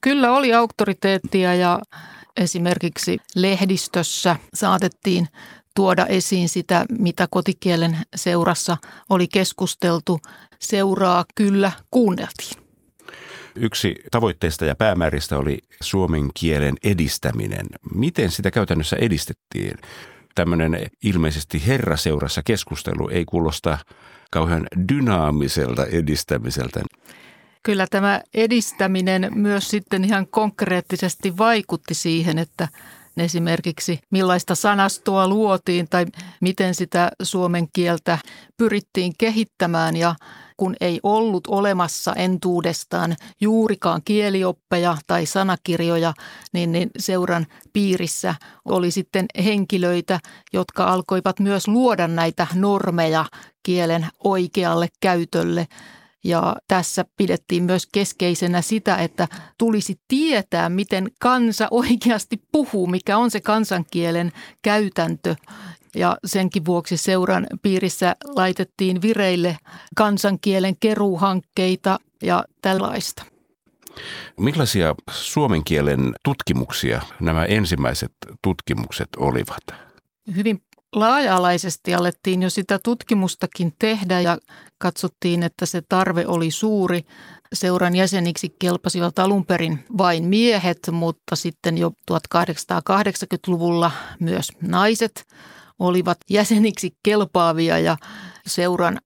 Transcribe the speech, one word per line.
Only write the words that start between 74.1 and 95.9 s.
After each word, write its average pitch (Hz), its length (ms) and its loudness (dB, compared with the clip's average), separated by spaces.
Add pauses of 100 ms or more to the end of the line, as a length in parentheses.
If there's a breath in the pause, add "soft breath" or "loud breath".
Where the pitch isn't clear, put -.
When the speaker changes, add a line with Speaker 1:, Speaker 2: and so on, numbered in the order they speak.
Speaker 2:
Millaisia 107 540 2 (160)
suomen 110 540 0
kielen 71 500 2 (100)
tutkimuksia 64 800 -2 (180)
nämä 80 240 2
ensimmäiset 85 680 0 (300)
tutkimukset - 720 -4
olivat? - 480 -4 (720)
Speaker 1:
Hyvin 202 260 -2 (340)
laaja-alaisesti 190 1000 0
alettiin 180 480 0
jo 185 80 2
sitä 196 340 -2
tutkimustakin 190 960 -2
tehdä 202 420 0
ja 170 180 2 (400 loud breath)
katsottiin, 175 640 -2
että 170 240 -4
se 170 220 -4
tarve 185 380 2
oli 165 240 0
suuri. 185 520 0 (500 loud breath)
Seuran 180 440 0
jäseniksi 180 640 0
kelpasivat 175 600 -2
alun 196 280 2
perin 165 380 -2 (140)
vain 175 260 2
miehet, 196 540 2 (120)
mutta 165 460 -2
sitten 165 420 -2
jo 170 140 0 (140)
tuhatkahdeksansataakahdeksankymmentäluvulla 175 1800 0 (300 loud breath)
myös 165 280 -2 (140)
naiset 202 640 0 (520 loud breath)
olivat 180 400 0 (120)